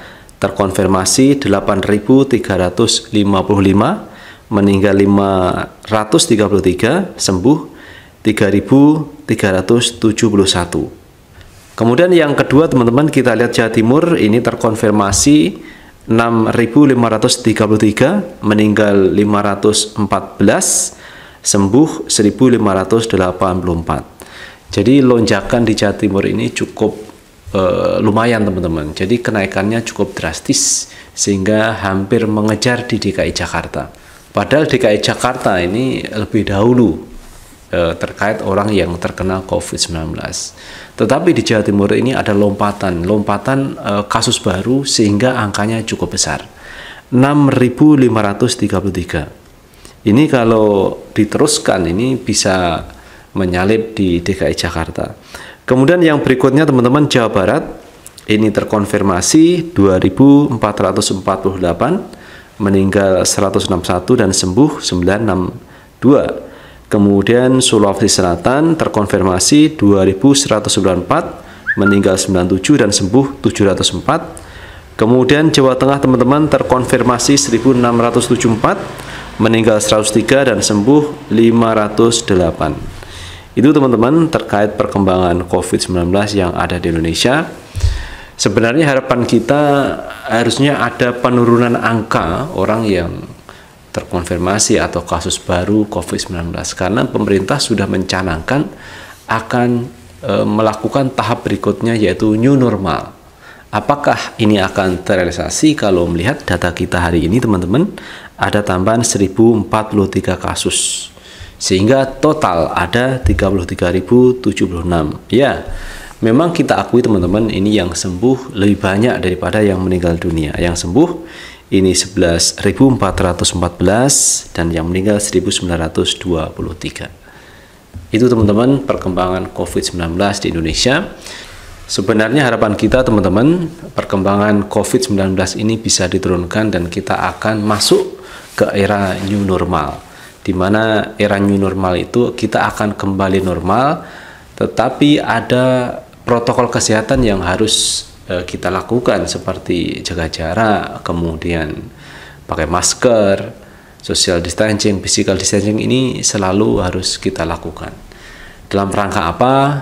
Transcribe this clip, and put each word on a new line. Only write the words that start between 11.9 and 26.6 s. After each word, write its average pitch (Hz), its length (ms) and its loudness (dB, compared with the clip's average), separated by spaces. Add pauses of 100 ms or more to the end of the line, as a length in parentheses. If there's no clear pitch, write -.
yang 156 240 4
kedua, 139 320 2
teman-teman, 135 480 2
kita 117 240 2
lihat 120 160 0
Jawa 117 160 2
Timur, 127 480 2
ini 107 240 2
terkonfirmasi 107 960 2 (720)
enam 113 400 2
ribu 117 400 4
lima 117 240 2
ratus 110 320 0
tiga 107 240 2
puluh 107 80 2
tiga, 131 480 2 (160)
meninggal 107 540 2 (180)
lima 101 320 2
ratus 104 480 0
empat 101 480 -2
belas, - 560 0 (480)
sembuh 104 640 2
seribu 110 400 2
lima 110 240 2
ratus 101 320 0
delapan 92 560 0
puluh 85 240 -2
empat. - 320 -6 (540)
Jadi, 127 320 4
lonjakan 113 640 2
di 110 60 2
Jawa 101 240 0
Timur 98 320 0
ini 113 240 -4
cukup, - 400 -2 (640)